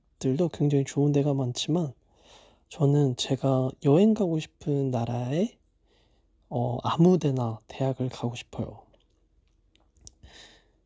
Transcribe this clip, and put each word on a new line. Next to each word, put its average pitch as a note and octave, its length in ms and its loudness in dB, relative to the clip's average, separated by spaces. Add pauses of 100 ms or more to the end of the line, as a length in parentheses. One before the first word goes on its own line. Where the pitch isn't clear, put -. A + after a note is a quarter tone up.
(220)
대학들도 D3+ 280 0
굉장히 C#3+ 340 0
좋은 C#3+ 280 0
데가 C#3+ 220 2
많지만 C#3 580 -2 (760)
저는 C#3+ 480 2
제가 C3 540 0 (140)
여행 F#3+ 300 6
가고 E3+ 240 -2
싶은 C#3+ 520 -4
나라에, B2 680 -4 (880)
어, A#2+ 340 -2
아무 E3+ 360 4
데나 B2 480 -2
대학을 C3 420 -4
가고 A#2+ 260 -6
싶어요. - 480 -12 (2000)